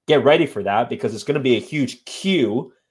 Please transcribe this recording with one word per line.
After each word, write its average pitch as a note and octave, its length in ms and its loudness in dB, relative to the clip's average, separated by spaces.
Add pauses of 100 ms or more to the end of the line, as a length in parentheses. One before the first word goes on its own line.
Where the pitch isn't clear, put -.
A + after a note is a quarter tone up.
get C#3+ 180 4
ready D3+ 220 6
for G2+ 180 -6
that, G#2+ 260 0
because A2+ 240 -4
it's G#2+ 100 -12
gonna C#3+ 160 -2
be B2+ 160 2
a G#2 40 -2
huge C#3 440 -6
queue, C#3+ 680 -2 (180)